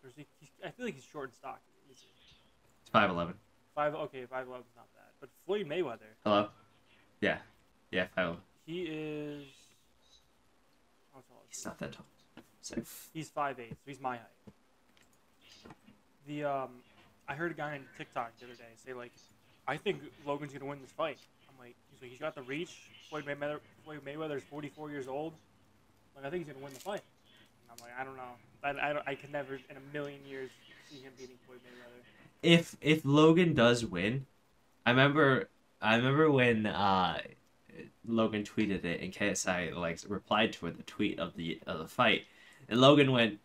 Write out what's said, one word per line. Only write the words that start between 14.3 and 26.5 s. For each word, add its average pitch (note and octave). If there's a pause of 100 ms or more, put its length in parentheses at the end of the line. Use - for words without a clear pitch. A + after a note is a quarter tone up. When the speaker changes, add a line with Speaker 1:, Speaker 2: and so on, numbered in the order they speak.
Speaker 1:
The, D3
um, C3+ (580)
I C#3
heard E3
a D#3+
guy D3+
on C#3 (180)
TikTok A#2+
the B2
other B2
day A#2 (200)
say, C3
like, A#2+ (560)
"I C#3
think D#3+ (260)
Logan's C#3+
gonna C3+
win C#3+
this B2
fight." D3+ (300)
I'm C3
like, A#2+ (160)
he's -
like, B2
"He's B2+
got D#3
the C#3+
reach. C#3+ (220)
Floyd D3+
Mayweather, C#3+ (260)
Floyd D3+
Mayweather's D3
forty-four D3+
years C#3
old. D3+ (840)
Like, C#3
I C#3
think E3+
he's D3